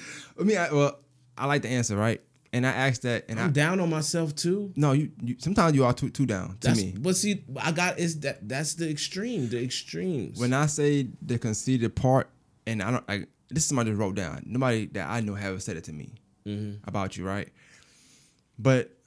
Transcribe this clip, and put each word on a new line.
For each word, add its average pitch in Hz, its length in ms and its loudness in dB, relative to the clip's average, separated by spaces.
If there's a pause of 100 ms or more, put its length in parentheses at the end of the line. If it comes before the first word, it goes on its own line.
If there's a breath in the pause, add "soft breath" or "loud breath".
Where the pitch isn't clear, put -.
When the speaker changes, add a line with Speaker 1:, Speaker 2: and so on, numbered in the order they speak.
(380 loud breath)
Speaker 1:
I 175 40 -2
mean, 202 140 4
I, 170 160 0
well, 143 260 4 (380)
I 131 100 -2
like 143 160 2
the 113 60 -4
answer, 117 280 0
right? 110 240 2 (340)
And 123 120 2
I 127 40 2
asked 127 320 0
that, 120 280 -2
and 113 100 -4
Speaker 2:
I'm 120 80 2
Speaker 1:
I 147 40 2
Speaker 2:
down 160 280 2
on 170 80 2
myself 156 460 0
too. 190 420 -2
Speaker 1:
No, 143 160 4
you, 147 180 2 (120)
you, 123 160 -4
sometimes 170 360 4
you 131 120 6
are 123 80 4
too, 135 160 -2
too 135 160 0
down 90 340 -4
to - 80 0
Speaker 2:
That's, 113 140 4
Speaker 1:
me. 92 160 -4
Speaker 2:
but 180 180 0
see, 202 280 -2 (160)
I 160 120 0
got, 180 260 0
it's 165 180 -2
that, 139 300 -6
that's 139 280 -2
the 165 160 -4
extreme, 185 580 -4
the 120 140 -2
extremes. 147 760 -4
Speaker 1:
When 123 140 2
I 143 140 4
say 147 420 2 (140)
the 120 160 -2
conceited 113 580 0
part, 131 320 4 (380)
and 110 160 0
I 101 80 0
don't, 123 180 0
I, 101 100 -2 (300)
this 156 140 0
is - 40 0
somebody 120 240 2
just 104 100 0
wrote 98 160 0
down. 78 300 -4
Nobody 117 460 0
that 90 180 -4
I 117 100 -2
know 104 140 -2
have 98 280 -4
said 92 140 -6
it 82 80 -10
to 80 80 -12
me 76 200 -12 (340)
Speaker 2:
Mm-hmm. 104 420 -8
Speaker 1:
about 98 280 -4
you, 90 100 -8
right? 98 220 -4 (1120 soft breath)
But, 127 320 2 (160)